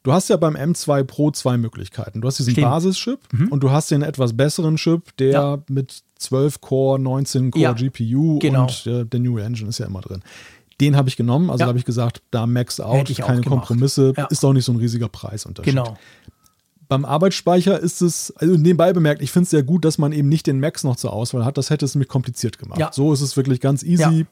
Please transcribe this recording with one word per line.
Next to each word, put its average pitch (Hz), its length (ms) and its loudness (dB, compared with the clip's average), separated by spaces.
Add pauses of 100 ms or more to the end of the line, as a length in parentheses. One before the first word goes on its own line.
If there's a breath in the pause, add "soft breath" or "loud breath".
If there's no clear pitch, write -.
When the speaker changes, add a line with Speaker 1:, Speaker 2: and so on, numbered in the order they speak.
Speaker 1:
Du 127 100 0
hast 185 180 2
ja 202 80 4
beim 156 180 0
M 147 180 -2
zwei 139 300 0
Pro 151 260 0
zwei 123 280 -2
Möglichkeiten. 107 640 -8
Du 123 60 -2
hast 135 120 -4
diesen 123 140 0
Speaker 2:
Stimmt. 143 140 4
Speaker 1:
Basischip 185 520 -2 (120)
Speaker 2:
Mhm. 147 180 0
Speaker 1:
und 139 120 0
du 135 80 2
hast 147 220 0
den 143 100 2
etwas 127 340 -2
besseren 156 420 0
Chip, 165 400 -2
der 135 140 2
Speaker 2:
Ja. 143 260 2 (120)
Speaker 1:
mit 135 320 -4 (160)
zwölf 139 440 -2
Core, 135 380 2
neunzehn 131 520 0
Core 160 120 0
Speaker 2:
Ja, 151 100 2
Speaker 1:
G 127 180 -2
P 117 240 -2
U 151 240 2
Speaker 2:
genau. 135 240 2
Speaker 1:
und, 123 240 -4
äh, 120 180 -2
der 120 140 -4
New 123 180 -2
Engine 107 320 -6
ist 113 80 -8
ja 107 80 -6
immer 95 160 -8
drin. - 220 -12 (580 loud breath)
Den 143 140 4
habe 135 140 4
ich - 80 -8
genommen, 127 320 2
also 127 140 0
Speaker 2:
Ja. 120 40 2
Speaker 1:
habe 123 100 0
ich 123 60 -2
gesagt, 117 380 -4 (100)
da 117 160 -2
Max 120 320 -2
out, 120 200 2
Speaker 2:
Hätte 135 120 -2
ich - 100 -4
auch - 60 -2
Speaker 1:
keine 123 140 2
Speaker 2:
gemacht. 131 260 0
Speaker 1:
Kompromisse, 135 480 2
Speaker 2:
Ja. 143 120 -4
Speaker 1:
ist - 180 0
auch 135 80 6
nicht 131 100 4
so 123 80 -2
ein 120 60 2
riesiger 117 320 -2
Preisunterschied. - 680 -6
Speaker 2:
Genau. 117 220 -4 (920 soft breath)
Speaker 1:
Beim 139 160 0
Arbeitsspeicher 175 760 2
ist 160 220 -4
es, - 360 -2
also 170 180 2
nebenbei 170 380 4
bemerkt, 151 280 2
ich 139 100 -4
find's 180 180 2
sehr 151 120 4
gut, 156 220 0
dass 160 140 2
man 151 160 0
eben 143 160 2
nicht 156 180 2
den 135 140 0
Max 156 240 -4
noch 123 100 0
zur - 160 -6
Auswahl 117 320 -4
hat. 131 140 -2
Das 135 120 -4
hätte 151 160 0
es - 100 -4
nämlich 139 120 2
kompliziert 123 500 -4
gemacht. 98 220 -10
Speaker 2:
Ja. 156 140 -2
Speaker 1:
So 143 180 2
ist 139 80 2
es 139 160 -4
wirklich 135 240 0
ganz 139 240 0
easy. 160 380 2
Speaker 2:
Ja. 160 100 -2